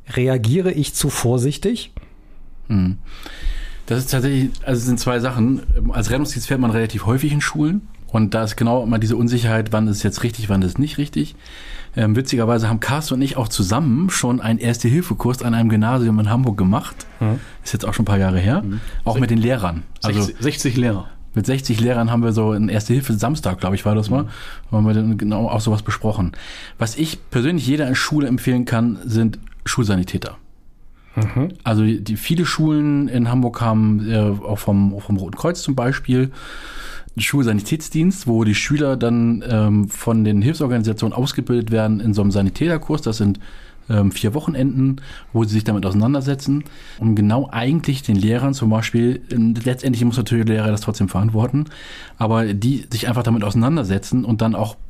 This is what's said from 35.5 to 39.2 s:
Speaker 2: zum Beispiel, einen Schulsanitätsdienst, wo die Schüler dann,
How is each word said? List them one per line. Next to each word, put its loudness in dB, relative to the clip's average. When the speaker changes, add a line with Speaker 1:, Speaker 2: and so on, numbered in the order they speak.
Speaker 2:
zum -2
Beispiel, 0
einen -4
Schulsanitätsdienst, 0
wo 4
die 4
Schüler 0
dann, 2